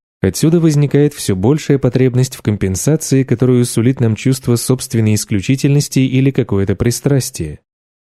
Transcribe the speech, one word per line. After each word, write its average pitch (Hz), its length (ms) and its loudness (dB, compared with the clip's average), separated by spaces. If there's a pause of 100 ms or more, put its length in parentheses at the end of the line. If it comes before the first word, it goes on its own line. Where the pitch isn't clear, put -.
(220)
Отсюда 160 380 2
возникает 147 540 2
всё - 220 -4
большая 135 420 0
потребность 127 580 0
в - 60 -20
компенсации, 107 800 -2
которую 123 440 2
сулит 117 340 0
нам 113 160 2
чувство 127 400 0
собственной 113 580 0
исключительности 135 840 0
или 131 320 2
какое-то 98 440 -2
пристрастие. 120 840 -2 (420)